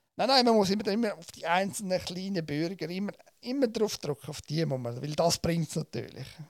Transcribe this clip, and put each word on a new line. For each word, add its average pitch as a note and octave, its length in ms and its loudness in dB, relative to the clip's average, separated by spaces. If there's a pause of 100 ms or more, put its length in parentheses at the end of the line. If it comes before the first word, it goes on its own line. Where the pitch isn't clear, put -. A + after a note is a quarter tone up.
(140)
Nein, G3 140 0
nein, C4 160 8
man A#3 100 8
muss G3 160 6
immer, G#3 160 0
immer G#3+ 280 2
auf D#3+ 180 -14
die - 120 -12
einzelnen F#3 560 0
kleinen F#3 460 -4
Bürger, D#3+ 420 -4
immer, F#3+ 220 -4 (300)
immer C4 260 0
drauf A3 320 -2
drücken, - 320 -6
auf C#3+ 100 -10
die D#3+ 240 -2
muss C#3 140 0
man, A#2+ 240 -6
weil D3 140 -6
das E3 220 4
bringt's E3+ 360 0
natürlich. - 540 -6 (220)